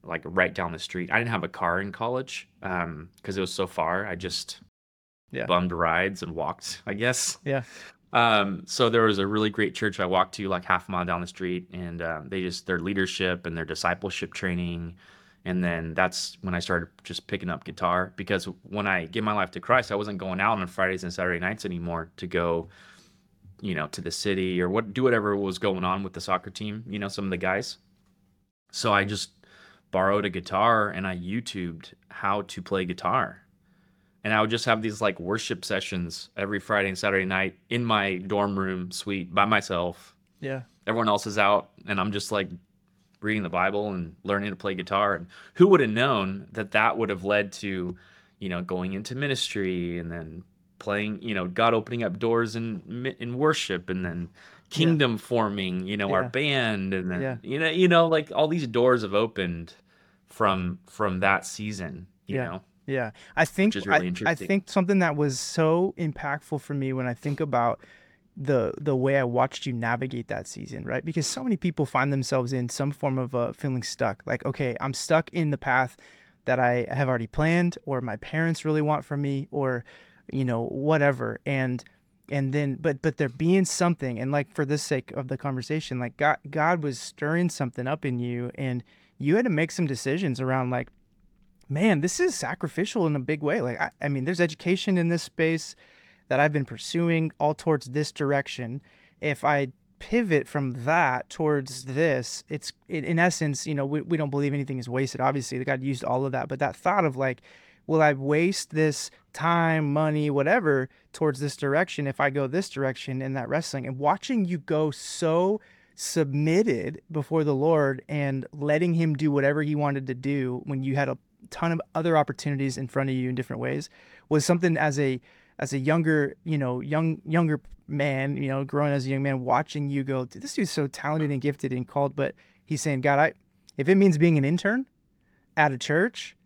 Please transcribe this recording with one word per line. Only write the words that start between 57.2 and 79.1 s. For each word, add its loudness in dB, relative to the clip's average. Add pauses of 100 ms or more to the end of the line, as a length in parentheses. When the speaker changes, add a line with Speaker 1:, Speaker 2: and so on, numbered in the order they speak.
Speaker 2:
Yeah. -4
Speaker 1:
you -4
know, 2
you 4
know, 8
like, 2
all 4
these 0
doors 6
have -4
opened 0 (520)
from, 0
from -2
that 2
season, -10 (180)
you -6
Speaker 2:
Yeah. -2
Speaker 1:
know? -8 (240)
Speaker 2:
Yeah. -4 (240)
I 4
think, 2
Speaker 1:
Which -4
is -6
really 6
Speaker 2:
I, 0
I -2
Speaker 1:
interesting. -2
Speaker 2:
think -2
something 4
that 2
was 2
so 2
impactful -4
for -8
me -2
when -2
I -2
think -4
about 0 (560)
the, 2
the 0
way 2
I 4
watched 0
you -2
navigate -2
that -6
season, -12
right? -4
Because -2
so -6
many 0
people 0
find 2
themselves 0
in -2
some -2
form -2
of, -4
uh, 0
feeling -4
stuck. -4
Like, -4
"Okay, -2
I'm -4
stuck 0
in 0
the 0
path 0 (480)
that 2
I 2
have 0
already 0
planned, 2
or -2
my -6
parents -2
really 2
want 0
for -6